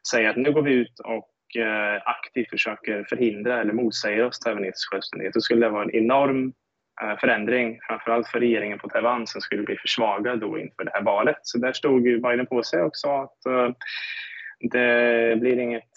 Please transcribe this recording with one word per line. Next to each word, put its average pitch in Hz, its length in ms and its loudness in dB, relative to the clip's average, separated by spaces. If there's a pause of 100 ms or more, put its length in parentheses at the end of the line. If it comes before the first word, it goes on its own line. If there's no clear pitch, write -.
(120)
säga 113 180 4
att 104 60 0
nu 135 160 2
går 151 100 4
vi 143 120 4
ut 120 260 2
och, - 640 -8
eh, 104 440 0
aktivt - 440 -4
försöker 107 540 -4
förhindra 117 580 0
eller 107 120 0
motsäger 110 520 0
oss 123 140 -6
taiwanesisk 104 520 -4
självständighet, 95 420 -6
då 117 60 2
skulle 117 260 4
det 110 60 2
vara 104 120 -2
en 113 120 -4
enorm, 131 580 2 (480)
eh, 107 160 -4
förändring, 117 680 0
framförallt 117 400 -2
för 120 120 -2
regeringen 107 400 2
på 110 100 -12
Taiwan 117 380 0
som 104 140 -10
skulle 104 220 -4
bli 101 140 -4
försvagad 110 640 -2
då 104 200 -4
inför - 240 -10
det - 100 -6
här 101 80 0
valet. 107 400 2
Så - 160 -6
där 127 160 0
stod 131 340 4
ju 120 120 4
Biden 123 260 0
på 120 180 -2
sig 165 180 -2
och 160 140 0
sa 143 280 -2
att, - 220 -18
eh, 127 240 2 (1040)
det 120 680 4
blir 123 200 4
inget 120 380 -4